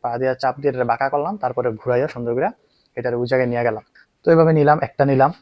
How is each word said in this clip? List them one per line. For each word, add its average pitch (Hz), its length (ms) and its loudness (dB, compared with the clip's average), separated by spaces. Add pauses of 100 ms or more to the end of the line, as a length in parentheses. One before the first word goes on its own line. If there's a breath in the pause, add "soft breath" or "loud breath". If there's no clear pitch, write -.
পা 123 140 -4
দিয়া 131 180 0
চাপ 127 220 -2
দিয়ে 139 140 0
এটা 127 200 -2
বাঁকা 135 180 0
করলাম, 147 280 -4
তারপরে 127 340 -4
ঘুরাইয়া 123 360 -2
সুন্দর 120 260 -6
করে 147 160 -2 (480)
এটার 120 180 -4
ওই 120 120 -4
জায়গায় 127 240 0
নিয়ে 120 120 -2
গেলাম। 110 200 -2 (420 soft breath)
তো - 60 2
এভাবে 165 220 6
নিলাম, 151 280 4
একটা - 240 -2
নিলাম 135 260 4 (100)